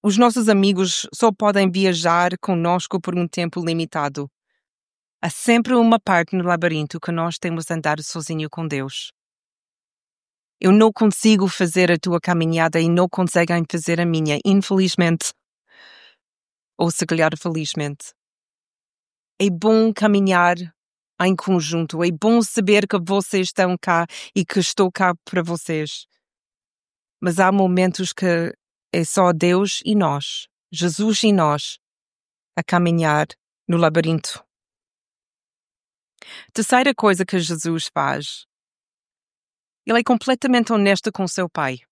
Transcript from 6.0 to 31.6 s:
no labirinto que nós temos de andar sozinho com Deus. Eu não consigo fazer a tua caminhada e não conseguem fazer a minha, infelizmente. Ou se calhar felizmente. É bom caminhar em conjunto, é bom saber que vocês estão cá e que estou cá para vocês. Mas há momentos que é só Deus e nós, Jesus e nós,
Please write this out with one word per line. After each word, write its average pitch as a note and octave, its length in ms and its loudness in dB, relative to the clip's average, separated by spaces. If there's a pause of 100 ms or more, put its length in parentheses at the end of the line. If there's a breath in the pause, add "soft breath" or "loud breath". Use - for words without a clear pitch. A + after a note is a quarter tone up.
no F3+ 100 -2
labirinto E3 540 -2
que - 120 -8
nós E3 280 -4
temos E3 260 -6
de - 80 -6
andar D#3 280 -2
sozinho D#3 480 -8
com E3 180 -8
Deus. C3+ 440 -8 (1500)
Eu F#3 100 6
não G#3+ 220 6
consigo G#3+ 540 4
fazer F3+ 440 0
a E3+ 60 2
tua E3+ 240 -2
caminhada E3 580 0
e E3 80 2
não F3 220 2
conseguem E3+ 600 0
fazer E3 300 -2
a F3 60 0
minha, D#3 400 0
infelizmente. F#3+ 880 2 (1400 soft breath)
Ou E3+ 140 0
se - 140 -4
calhar D#3+ 300 0
felizmente. D#3 760 -8 (1300)
É G3 100 2
bom A3 420 2
caminhar F#3+ 640 2 (640)
em F#3 160 2
conjunto, E3 680 -2
é F3 80 0
bom A3 320 2
saber G3+ 440 2
que G3+ 160 -2
vocês F#3+ 440 0
estão F3+ 280 0
cá E3+ 300 0 (300 loud breath)
e F#3 100 0
que - 140 -2
estou F#3 320 0
cá F3+ 240 0 (100)
para F3+ 160 -4
vocês. E3 640 -6 (1120)
Mas F3 200 -2
há F#3+ 120 4
momentos F#3 640 0
que E3+ 400 -2 (400)
é E3+ 100 0
só F3+ 300 2
Deus F3+ 500 0
e G#3+ 120 0
nós, D3 520 -4 (240)
Jesus F3+ 520 -2
e G#3+ 100 4
nós, D3+ 460 0 (760)